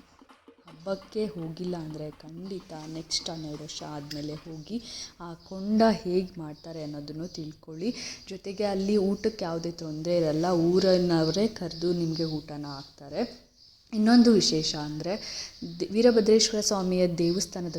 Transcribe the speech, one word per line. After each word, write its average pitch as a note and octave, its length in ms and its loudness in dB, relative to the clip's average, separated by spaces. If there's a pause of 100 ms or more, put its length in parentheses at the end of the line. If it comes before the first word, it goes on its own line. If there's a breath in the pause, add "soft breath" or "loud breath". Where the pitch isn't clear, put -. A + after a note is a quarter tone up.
(680)
ಹಬ್ಬಕ್ಕೆ F#3+ 580 -6
ಹೋಗಿಲ್ಲ F3 520 -6
ಅಂದ್ರೆ D#3 340 -8
ಖಂಡಿತ F3 640 -14 (200)
ನೆಕ್ಸ್ಟ್ - 360 -6
ಹನ್ನೆರಡು D3+ 340 -10
ವರ್ಷ - 200 -12
ಆದ್ಮೇಲೆ D3+ 500 -10
ಹೋಗಿ D#3+ 500 -10 (360 loud breath)
ಆ E3+ 140 -12
ಕೊಂಡ G3 560 0
ಹೇಗ್ F#3 480 0
ಮಾಡ್ತಾರೆ D#3+ 460 -12
ಅನ್ನೋದನ್ನು D3 440 -10
ತಿಳ್ಕೊಳ್ಳಿ. D#3+ 680 -8 (340 loud breath)
ಜೊತೆಗೆ F#3+ 340 -8
ಅಲ್ಲಿ G3 340 0
ಊಟಕ್ಕೆ G3+ 480 0
ಯಾವುದೇ E3+ 260 -4
ತೊಂದ್ರೆ D#3+ 460 -2
ಇರಲ್ಲ, D#3 280 2
ಊರಿನವರೇ F3 1040 4
ಕರೆದು E3+ 460 -4
ನಿಮ್ಗೆ E3 300 -2
ಊಟನ D3+ 420 -6
ಹಾಕ್ತಾರೆ. C#3+ 840 -8 (460)
ಇನ್ನೊಂದು A3+ 380 8
ವಿಶೇಷ D#3+ 440 4
ಅಂದ್ರೆ D#3 400 -6 (640 loud breath)
ದ್-, F3+ 120 -6
ವೀರಭದ್ರೇಶ್ವರ G#3+ 680 6
ಸ್ವಾಮಿಯ F#3 460 2
ದೇವಸ್ಥಾನದ F3 720 -2